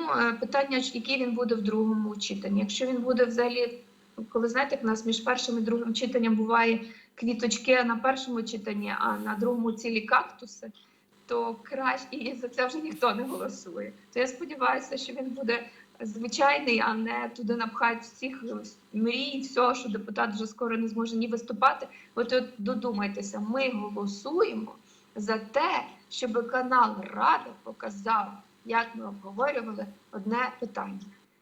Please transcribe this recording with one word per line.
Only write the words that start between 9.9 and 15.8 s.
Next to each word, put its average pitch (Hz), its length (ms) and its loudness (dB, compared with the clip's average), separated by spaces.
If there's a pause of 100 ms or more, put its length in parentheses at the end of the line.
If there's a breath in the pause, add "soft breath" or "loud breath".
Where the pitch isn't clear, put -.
кактуси, - 680 -2 (580 soft breath)
то 233 340 -2
краще, 262 540 -4
і 254 200 -4
за 240 120 -6
це 254 180 0
вже 311 140 -4
ніхто 277 340 0
не 240 80 -2
голосує. 208 720 -8 (200 loud breath)
То 240 80 0
я 262 60 4
сподіваюся, 269 720 -2
що 254 160 -8
він 262 180 -6
буде 233 360 -2 (340 loud breath)